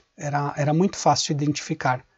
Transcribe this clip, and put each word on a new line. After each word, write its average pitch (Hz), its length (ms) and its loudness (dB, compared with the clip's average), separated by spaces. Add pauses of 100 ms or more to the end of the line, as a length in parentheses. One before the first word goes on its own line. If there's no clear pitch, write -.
(160)
era, 143 400 -2
era 151 180 2
muito 180 220 2
fácil 151 360 2
identificar 147 720 -2 (140)